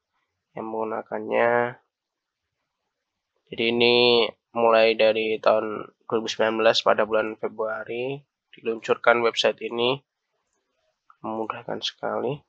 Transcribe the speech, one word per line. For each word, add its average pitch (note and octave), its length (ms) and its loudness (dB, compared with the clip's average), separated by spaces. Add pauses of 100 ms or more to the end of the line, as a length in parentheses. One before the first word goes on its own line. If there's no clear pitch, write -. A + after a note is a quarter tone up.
(520)
yang A2 160 -10
menggunakannya. A2+ 1120 -2 (1700)
Jadi - 160 -4
ini A#2+ 640 4 (240)
mulai A2+ 400 4
dari A2 480 0
tahun A2 480 0 (160)
dua A#2+ 160 -4
ribu A2 80 -6
sembilan A2+ 320 0
belas A2+ 240 2
pada G#2+ 240 2
bulan A2 320 -2
Februari A2 720 -6 (400)
diluncurkan A#2 720 0
website A2+ 400 0
ini. A#2+ 320 -2 (1300)
Memudahkan A2 560 -8
sekali. A2 560 -6 (120)